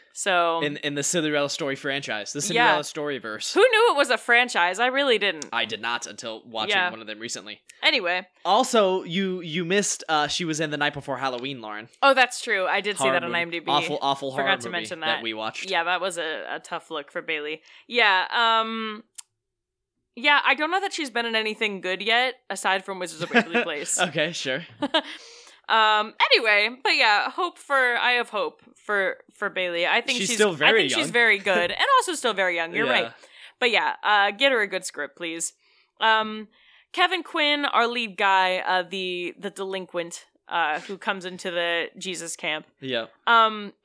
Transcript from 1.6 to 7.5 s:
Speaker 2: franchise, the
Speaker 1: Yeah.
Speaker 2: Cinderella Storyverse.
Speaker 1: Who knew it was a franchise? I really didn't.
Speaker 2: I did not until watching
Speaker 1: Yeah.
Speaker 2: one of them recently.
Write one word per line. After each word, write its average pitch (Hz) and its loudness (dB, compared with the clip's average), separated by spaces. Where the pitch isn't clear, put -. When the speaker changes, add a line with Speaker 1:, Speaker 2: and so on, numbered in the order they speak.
Speaker 2:
franchise, 135 -6
the 143 -8
Speaker 1:
Yeah. 190 4
Speaker 2:
Cinderella 147 -6
Storyverse. 107 -8
Speaker 1:
Who 359 4
knew 466 6
it 294 -2
was 277 4
a 240 2
franchise? 226 2
I 240 2
really 254 2
didn't. 170 -2
Speaker 2:
I 117 0
did 107 -8
not 117 -4
until 110 -12
watching 113 -4
Speaker 1:
Yeah. 180 2
Speaker 2:
one 113 -12
of 107 -18
them 107 -10
recently. 107 -12